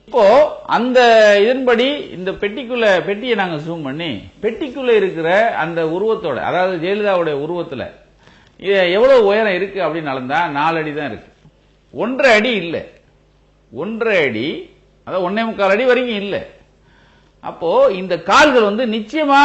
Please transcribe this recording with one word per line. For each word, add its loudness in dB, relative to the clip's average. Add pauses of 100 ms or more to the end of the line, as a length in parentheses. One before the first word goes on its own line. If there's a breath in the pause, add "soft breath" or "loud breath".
இப்போ 4 (180)
அந்த 2 (420)
இதன்படி 0
இந்த -8
பெட்டிக்குள்ள, -2
பெட்டியை -4
நாங்க -4
ஜூம் -8
பண்ணி, -8 (200)
பெட்டிக்குள்ள -6
இருக்கிற 2
அந்த -4
உருவத்தோட, -2
அதாவது -2
ஜெயலலிதாவுடைய -2
உருவத்துல -8 (720 soft breath)
எ-, 0
எவ்வளவு 6
உயரம் 2
இருக்கு -4
அப்படின்னு -4
அளந்தா -2
நாலு -2
அடி -6
தான் -8
இருக்கு, -12 (600)
ஒன்றரை 0
அடி 2
இல்ல, -6 (880)
ஒன்றரை -2
அடி, -6 (340)
அதாவது -4
ஒண்ணே -4
முக்கால் 0
அடி 2
வரைக்கும் 2
இல்ல. -6 (920 soft breath)
அப்போ 0
இந்த -4
கால்கள் 4
வந்து 0
நிச்சயமா 0